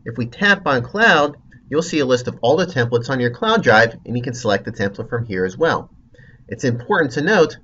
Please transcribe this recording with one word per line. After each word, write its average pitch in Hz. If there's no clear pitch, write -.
if 147
we 117
tap 196
on 160
Cloud, 165
you'll 151
see 165
a 135
list 123
of -
all 131
the 180
templates 123
on 135
your 123
cloud 220
drive, 117
and 113
you 120
can 123
select 101
the 113
template 104
from 117
here 92
as 92
well. 139
It's -
important 135
to 147
note 175